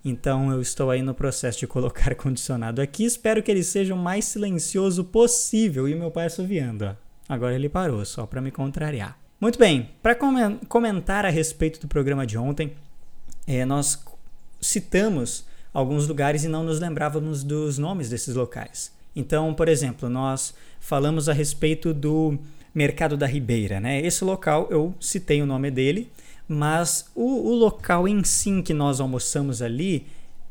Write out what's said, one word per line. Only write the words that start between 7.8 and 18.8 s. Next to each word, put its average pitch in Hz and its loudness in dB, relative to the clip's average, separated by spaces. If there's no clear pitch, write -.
só 110 -8
pra 131 -6
me 131 -4
contrariar. 139 -4
Muito 233 2
bem, 151 8
pra 240 4
comen-, 240 2
comentar 208 2
a 196 2
respeito 156 0
do - -12
programa 139 0
de 110 -4
ontem, 143 -2
é, 127 0
nós 139 0
citamos 185 0
alguns 147 0
lugares 147 0
e 165 -2
não 160 -2
nos 160 -2
lembrávamos 151 -2
dos 147 -2
nomes 156 -2
desses 120 -6
locais. - -6